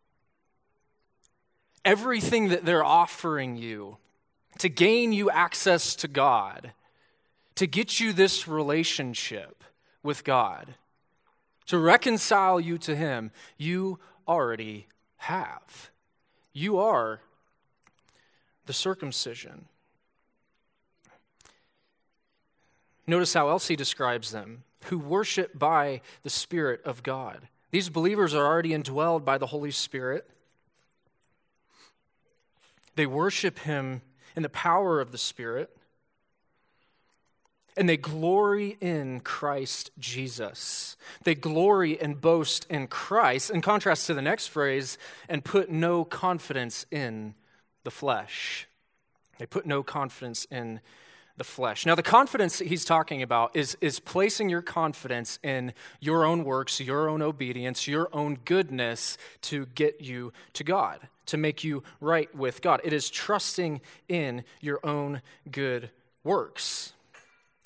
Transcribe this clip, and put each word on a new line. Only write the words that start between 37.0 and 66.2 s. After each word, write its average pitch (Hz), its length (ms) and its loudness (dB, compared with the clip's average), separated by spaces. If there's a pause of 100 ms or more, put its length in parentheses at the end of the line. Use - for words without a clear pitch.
And 190 120 4
they 160 80 6
glory 196 840 0
in 143 400 -4
Christ - 760 -4
Jesus. 120 1000 -8 (280)
They 165 100 4
glory 165 680 2
and 147 200 -4
boast 160 480 4
in 139 180 -4
Christ, 175 640 2
in 170 120 0
contrast 196 440 2
to 165 80 -2
the 139 80 -2
next 175 260 -2
phrase, 139 480 -2 (320)
"and 147 160 -4
put 190 260 0
no 170 340 2
confidence 151 880 -4
in 110 420 -6 (480)
the 123 80 -10
flesh." - 800 -6 (720)
They - 80 -10
put - 180 -6
no 143 180 -2
confidence 127 680 -8
in 117 300 -8 (580)
the - 60 -10
flesh. 117 420 -4
Now, 165 80 6
the 170 80 4
confidence 226 560 4
that 175 80 -4
he's 165 180 -2
talking 156 380 2
about 117 340 2
is, 143 240 0
is 156 180 0
placing 202 520 0
your 175 100 -2
confidence 139 840 -4
in 127 300 -4 (260)
your 156 280 2
own 170 180 2
works, 131 360 -2
your 143 280 -2
own 156 140 -2
obedience, 127 680 -4
your 156 260 -2
own 147 200 -2 (100)
goodness 131 720 0 (260)
to 143 220 -6
get 147 380 0
you 123 320 -10 (180)
to - 100 -10
God, 143 460 -2 (160)
to 156 140 -2
make 151 260 -2
you 143 180 -4 (160)
right 156 360 0
with 131 260 -4
God. 151 240 4
It 156 80 -2
is 143 160 0
trusting 175 720 -2 (260)
in 135 380 -2 (160)
your 147 240 -6
own 143 380 -4 (280)
good 127 400 -4 (320)